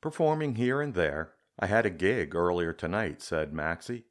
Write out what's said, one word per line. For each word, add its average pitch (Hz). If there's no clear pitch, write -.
"Performing 156
here 123
and 143
there. 78
I 98
had 107
a 98
gig 87
earlier 87
tonight," 87
said 78
Maxie. 85